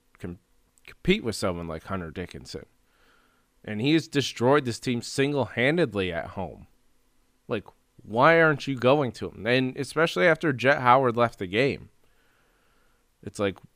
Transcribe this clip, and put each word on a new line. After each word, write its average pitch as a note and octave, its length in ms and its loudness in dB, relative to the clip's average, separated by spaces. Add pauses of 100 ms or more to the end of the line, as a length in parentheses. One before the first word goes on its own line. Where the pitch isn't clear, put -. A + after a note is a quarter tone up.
(200)
com-, F2+ 180 -12 (480)
compete - 380 -2
with A2 100 -4
someone F2 320 -4
like D#2+ 180 -10
Hunter F2+ 280 -8
Dickinson. - 540 -12 (1000)
And G#2+ 140 -6
he C#3+ 140 2
has D#3+ 140 2
destroyed C3+ 580 0
this A2+ 120 -6
team A#2+ 220 -4
single-handedly C3 1120 -2
at - 160 -6
home. C2+ 380 -12 (840)
Like, A2 160 -6 (380)
why C#3 380 4
aren't D#3 260 2
you C#3 100 -4
going B2+ 360 4
to F2 180 -10
him? F#2+ 160 -10
And B2+ 320 0
especially D#3+ 480 0
after D#3+ 260 2
Jet C3 280 2
Howard B2 360 6
left A#2 220 0
the G2 80 -6
game. G2+ 420 -2 (1300)
It's - 160 -14
like, G2+ 180 -2 (200)